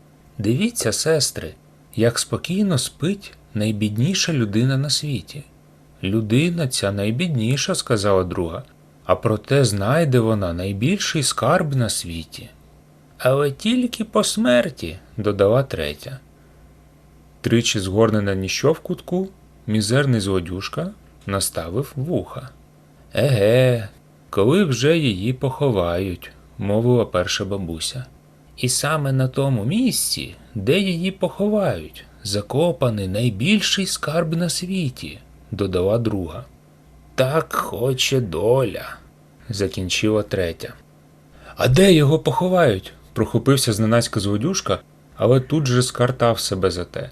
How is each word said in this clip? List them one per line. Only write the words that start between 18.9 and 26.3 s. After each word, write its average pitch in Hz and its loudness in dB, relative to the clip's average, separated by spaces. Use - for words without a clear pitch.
мізерний 113 2
злодюжка 95 -4
наставив 95 -4
вуха. 135 -6
«Еге, 120 4
коли 139 4
вже 143 2
її 117 0
поховають», — 95 -2